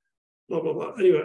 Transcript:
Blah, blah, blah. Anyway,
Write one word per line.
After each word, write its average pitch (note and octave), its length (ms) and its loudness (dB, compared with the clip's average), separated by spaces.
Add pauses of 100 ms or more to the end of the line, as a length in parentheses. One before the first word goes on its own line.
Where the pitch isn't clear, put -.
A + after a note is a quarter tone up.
(480)
Blah, E3+ 120 -4
blah, D#3+ 120 -4
blah. - 260 -8
Anyway, E3+ 260 4